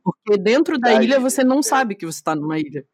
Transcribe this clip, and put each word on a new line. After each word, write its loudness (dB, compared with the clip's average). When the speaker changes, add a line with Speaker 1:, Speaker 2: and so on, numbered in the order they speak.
Speaker 1:
Porque -2
dentro 0
da 0
Speaker 2:
Da 4
Speaker 1:
ilha 4
Speaker 2:
ilha, 2
Speaker 1:
você 0
não 2
Speaker 2:
é. 0
Speaker 1:
sabe 0
que -10
você -12
tá -2
numa -4
ilha. -8